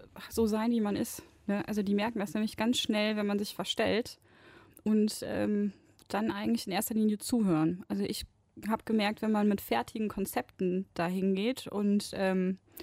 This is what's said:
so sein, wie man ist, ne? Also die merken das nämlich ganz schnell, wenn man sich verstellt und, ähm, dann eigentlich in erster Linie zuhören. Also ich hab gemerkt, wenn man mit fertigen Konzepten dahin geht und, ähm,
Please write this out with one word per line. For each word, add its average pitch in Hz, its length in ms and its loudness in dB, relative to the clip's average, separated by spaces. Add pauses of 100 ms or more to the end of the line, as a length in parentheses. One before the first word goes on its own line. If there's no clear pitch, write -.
(280)
so 226 180 2
sein, 220 240 2
wie 233 100 2
man 208 140 0
ist, - 280 -4 (220)
ne? 202 220 -2
Also 208 160 -2
die 196 100 0
merken 214 260 0
das 202 140 -4
nämlich 214 240 -2
ganz 233 200 2
schnell, 214 400 0
wenn 208 100 0
man 202 120 0
sich 208 140 -4
verstellt 202 680 -2 (640)
und, 214 400 2
ähm, 208 500 0 (340)
dann 214 240 -2
eigentlich 214 360 -2
in 196 60 -4
erster 202 200 -2
Linie 214 240 2
zuhören. 180 680 2
Also 196 160 -2
ich - 220 -4 (420)
hab 220 180 0
gemerkt, 214 360 0
wenn 220 100 0
man 208 160 4
mit 202 120 4
fertigen 226 480 -2
Konzepten 190 880 -2
dahin 185 400 0
geht 214 340 -2
und, 202 460 0
ähm, 190 460 2 (220)